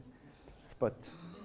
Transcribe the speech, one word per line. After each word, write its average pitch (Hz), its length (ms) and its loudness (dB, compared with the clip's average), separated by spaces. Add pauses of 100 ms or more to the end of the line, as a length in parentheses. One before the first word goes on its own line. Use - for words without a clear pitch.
(600)
spots. - 280 6 (560)